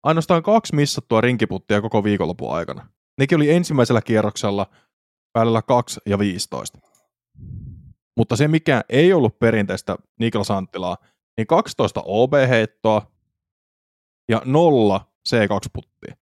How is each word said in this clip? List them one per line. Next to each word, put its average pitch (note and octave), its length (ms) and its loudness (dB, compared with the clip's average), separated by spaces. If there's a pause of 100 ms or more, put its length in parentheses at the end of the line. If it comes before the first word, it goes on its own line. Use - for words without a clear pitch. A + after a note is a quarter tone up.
Ainoastaan E3 400 0
kaksi G#3+ 320 0
missattua C3+ 460 0
rinkiputtia G#2+ 600 0
koko G#2+ 220 -2
viikonlopun E2+ 520 -2
aikana. - 320 -8 (300)
Nekin C#3 180 2
oli D3 160 2
ensimmäisellä C3 500 2
kierroksella G#2 640 -2 (720)
välillä A2+ 240 2
kaksi - 440 -2
ja G2+ 140 -2
viisitoista. F#2 600 -6 (1400)
Mutta A2+ 180 0
se, C#3+ 120 2
mikä D#3 420 0
ei E3 240 4
ollut C3+ 260 0
perinteistä G2+ 560 -2 (240)
Niklas A2+ 320 -2
Anttilaa, F#2 460 -6 (400)
niin A2 100 -6
kaksitoista - 580 -2
O A2 220 0
B-heittoa A#2 840 0 (1160)
ja A2 160 0
nolla B2+ 680 2 (180)
C A2 180 2
kaksi G2 260 -4
puttia. - 480 -18